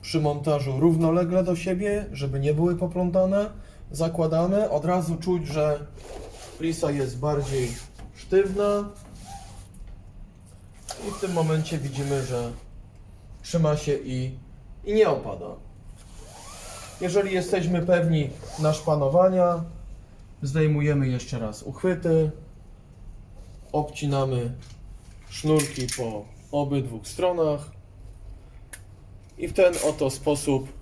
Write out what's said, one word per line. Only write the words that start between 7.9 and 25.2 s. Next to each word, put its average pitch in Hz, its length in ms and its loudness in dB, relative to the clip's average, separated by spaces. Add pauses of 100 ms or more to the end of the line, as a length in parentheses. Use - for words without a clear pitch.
sztywna. 202 720 2 (2250)
I - 20 -4
w - 100 -8
tym 185 120 -2
momencie 156 460 2
widzimy, 139 440 -2
że 120 300 -2 (920)
trzyma 151 340 2
się 147 220 0
i, 131 400 -4 (460)
i 208 100 -2
nie 214 140 8
opada. - 380 -4 (1500)
Jeżeli 190 320 4
jesteśmy 180 500 2
pewni 160 480 4 (280)
naszpanowania, 165 1080 4 (760)
zdejmujemy 147 680 4
jeszcze 123 300 -2
raz 107 240 -6
uchwyty, 165 680 2 (1400)
obcinamy 135 800 0 (800)